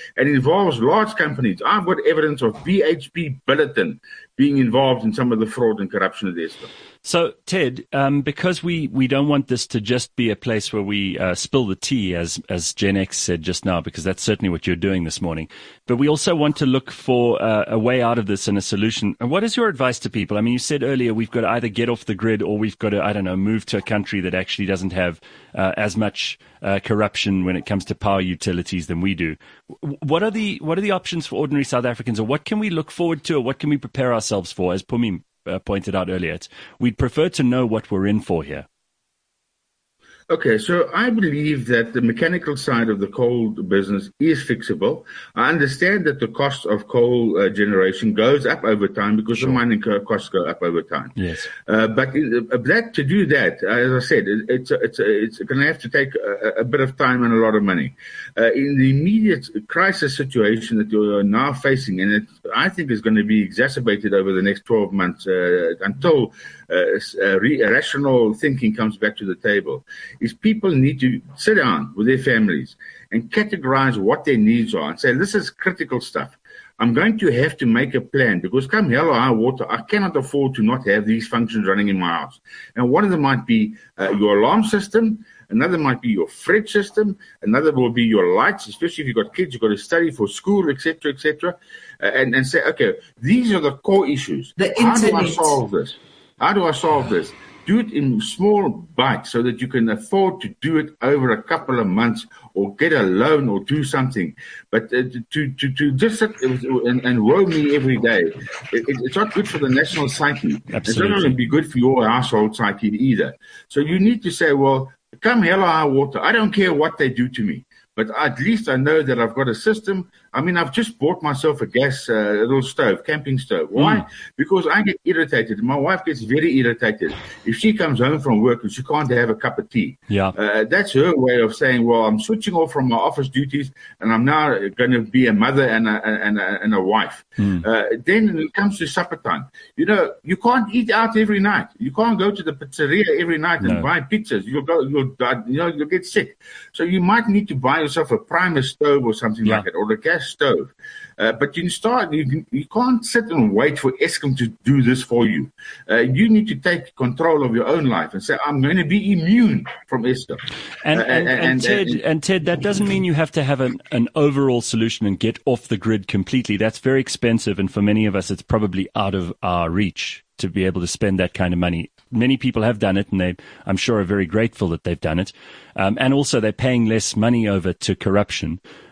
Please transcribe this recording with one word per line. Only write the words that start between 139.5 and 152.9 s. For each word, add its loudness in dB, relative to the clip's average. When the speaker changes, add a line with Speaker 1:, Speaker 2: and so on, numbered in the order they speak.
Speaker 1:
you 0
know, 2
you -2
can't 2
eat 0
out 2
every 2
night. 0
You -4
can't 2
go 2
to -10
the -6
pizzeria 0
every 0
night 0
and -2
Speaker 2:
No. 0
Speaker 1:
buy 0
pizzas. -2
You'll -4
go, 2
you'll -2
die, 0
you -2
know, 0
you'll -4
get -4
sick. -2
So -8
you 2
might 2
need 2
to -6
buy 0
yourself -2
a 2
primer 2
stove 2
or 2
something -2
Speaker 2:
Yeah. 4
Speaker 1:
like -6
that, -6
or -2
a 2
gas -2
stove. -2
Uh, 2
but -4
you -4
can -4
start, -2
you -2
can, -4
you -4
can't 0